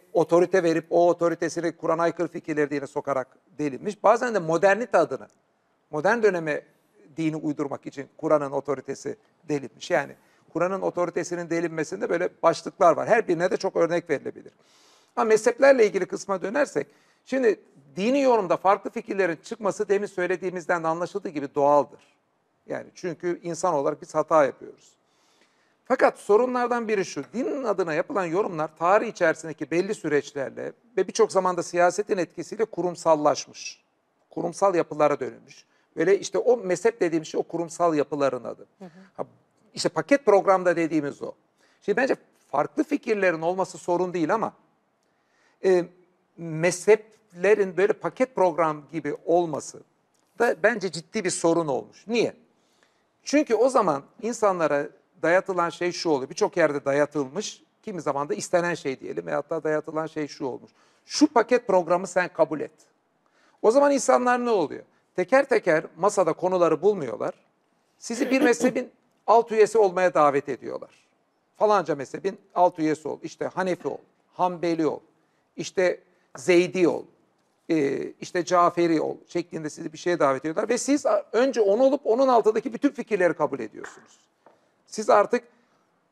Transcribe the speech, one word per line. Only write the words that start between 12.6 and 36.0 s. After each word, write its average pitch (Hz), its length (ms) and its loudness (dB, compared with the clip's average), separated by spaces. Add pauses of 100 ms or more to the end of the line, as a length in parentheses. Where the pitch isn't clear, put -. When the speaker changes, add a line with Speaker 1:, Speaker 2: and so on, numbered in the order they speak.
Speaker 1:
var. 131 120 -4
Her 220 200 2
birine 175 240 0
de - 60 -2
çok - 180 -4
örnek 170 340 0
verilebilir. - 440 -8 (600)
Ama 240 100 0
mezheplerle 233 600 4
ilgili 180 200 0
kısma 190 360 -6
dönersek, 220 460 -2 (380)
şimdi 254 340 0 (360)
dini 247 260 0
yorumda 214 360 2
farklı 202 320 2
fikirlerin 185 540 -4
çıkması 208 460 -4
demin 196 180 0
söylediğimizden 180 760 -4
de 160 40 -4
anlaşıldığı 170 420 -4
gibi 143 260 -8
doğaldır. 143 440 2 (680)
Yani 127 280 -10
çünkü 175 480 -8
insan 170 300 -4
olarak 143 280 -2
biz - 140 -12
hata 156 300 4
yapıyoruz. - 500 -10 (880)
Fakat 262 340 2
sorunlardan 240 680 0
biri 202 180 -2
şu, 147 180 -10 (100)
dinin 277 300 -4
adına 185 300 -2
yapılan 185 320 -4
yorumlar 170 520 -4
tarih 202 300 2
içerisindeki 160 640 -4
belli 196 240 -2
süreçlerle 135 800 -4 (240)
ve 202 100 0
birçok 214 240 0
zamanda 180 320 0
siyasetin 175 540 0
etkisiyle 180 480 -6
kurumsallaşmış. 160 1160 -2 (460)
Kurumsal 175 460 -2
yapılara 151 440 0
dönülmüş. 120 460 -12 (300)
Böyle 175 240 2